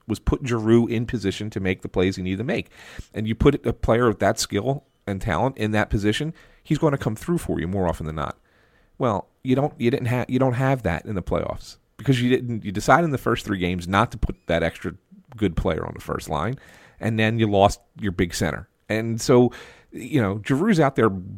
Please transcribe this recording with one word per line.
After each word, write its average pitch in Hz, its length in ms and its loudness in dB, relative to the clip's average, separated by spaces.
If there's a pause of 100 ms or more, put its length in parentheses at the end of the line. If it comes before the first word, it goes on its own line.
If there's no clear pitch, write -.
was 110 100 -2
put - 260 -2
Giroux 117 440 4
in 117 180 -2
position 104 440 -4
to 104 100 -6
make 95 220 -2
the 90 60 -8
plays 92 280 0
he 95 60 -6
needed 92 160 -4
to 113 60 -6
make. 120 260 -4 (420)
And 107 160 -4
you 113 80 -2
put - 280 4
a 117 80 0
player 120 360 2
of 104 100 2
that 101 220 2
skill 123 440 -2 (220)
and 98 140 -4
talent 104 360 0
in 107 140 -2
that 107 200 0
position, 107 440 0 (280)
he's 151 160 0
gonna 143 200 2
come 110 160 -4
through 170 240 -2
for 78 220 -4
you 78 80 -2
more 95 180 0
often 82 200 -2
than 78 100 -6
not. 73 200 -6 (600)
Well, 110 300 0 (160)
you 127 100 2
don't, 139 240 0
you 117 140 2
didn't 127 140 -2
ha-, 120 220 -2
you 127 120 0
don't 131 140 2
have 131 280 0
that 85 240 -2
in 107 80 -6
the 90 80 -4
playoffs - 540 -4 (220)
because 131 220 2
you 123 100 2
didn't, 120 340 0
you - 80 -6
decided 135 320 4
in 160 60 -2
the 127 80 -2
first - 260 -2
three 104 140 -2
games 87 280 -2
not 98 240 2
to 113 80 -12
put - 160 -14 (120)
that 85 180 0
extra 82 300 -6 (420)
good 101 200 -2
player 82 300 -2
on 80 80 -10
the - 60 -16
first - 280 -8
line, 82 300 -4 (400)
and 110 180 -2
then 110 220 2
you 110 100 4
lost 101 320 4 (200)
your 104 100 -2
big 87 240 -2
center. 82 340 -4 (200)
And 113 320 -2
so, 123 320 6 (400)
you 139 280 -2
know, 101 180 0
Giroux's 156 420 2
out 135 160 2
there 110 140 6 (280)